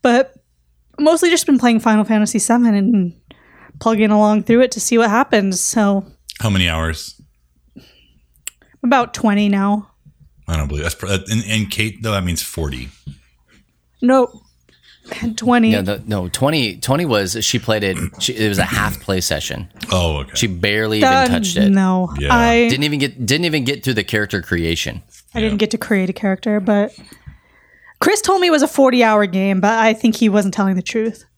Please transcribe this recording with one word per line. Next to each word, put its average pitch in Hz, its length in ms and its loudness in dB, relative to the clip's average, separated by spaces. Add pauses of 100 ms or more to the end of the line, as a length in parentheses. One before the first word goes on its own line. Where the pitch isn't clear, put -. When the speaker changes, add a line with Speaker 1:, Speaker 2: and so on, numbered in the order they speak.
Speaker 1:
But 254 320 2 (640)
mostly 320 300 4
just 330 160 0
been 277 120 4
playing 240 220 4
Final 214 240 2
Fantasy 214 360 0
seven 233 360 2
and 196 380 0 (680)
plugging 220 320 2
along 214 320 4
through 233 180 4
it 254 120 2
to 226 80 -8
see - 160 0
what 226 120 4
happens. 202 520 2
So 202 440 0 (360)
Speaker 2:
How 110 80 -2
many 92 200 2
hours? 80 500 -4 (1600)
Speaker 1:
about 240 300 2
twenty 208 360 2
now. 202 400 0 (560)
Speaker 2:
I 82 120 -2
don't 73 100 -2
believe 73 160 -6
that's 90 120 -4
pr-, - 120 -10
and, 101 400 -2
and 107 240 -4
Kate 107 320 -6
though, 113 80 -4
that 98 140 -2
means 85 160 -2
forty. 65 480 -8 (1120)
Speaker 1:
Nope. 254 400 2 (960)
Twenty. 226 360 2
Speaker 3:
Yeah, 101 100 2
the, 98 240 -4
no, 95 240 -4
twenty, 127 480 0
twenty 143 280 -2
was, 104 360 0
she - 180 -2
played 107 240 -2
it. 92 140 -2 (220)
She, - 140 -4
it 110 160 -2
was 98 80 0
a 95 80 2
half 104 360 -2
play 95 200 -2
session. - 480 -6 (220)
Speaker 2:
Oh, 87 280 0
okay. 65 160 -12
Speaker 3:
She 117 120 -2
barely 107 540 -2
Speaker 1:
That, 262 280 2
Speaker 3:
even 240 120 0
touched 180 160 -4
it. 202 140 4
Speaker 1:
no, 185 460 0
Speaker 2:
Yeah. 143 160 0
Speaker 1:
I 233 360 2
Speaker 3:
Didn't 139 160 0
even 147 140 -2
get, 127 260 -4
didn't 151 200 0
even 151 200 -2
get 143 180 -4
through 131 120 -2
the 104 80 0
character 104 380 -2
creation. 82 600 -4 (340)
Speaker 1:
I 233 60 -4
didn't 214 140 -2
Speaker 2:
Yeah. - 40 -4
Speaker 1:
get 214 120 0
to 226 60 -4
create 190 320 -2
a 190 40 -6
character, 208 480 -2
but 202 300 0 (1080)
Chris 415 220 2
told 381 200 0
me 359 60 2
it 339 40 4
was 294 120 4
a 311 40 0
forty-hour 233 580 4
game, 190 360 0
but 208 160 2
I 226 160 4
think 220 240 0
he 220 120 4
wasn't 196 240 0
telling 196 220 0
the 180 60 -2
truth 220 440 -6 (120)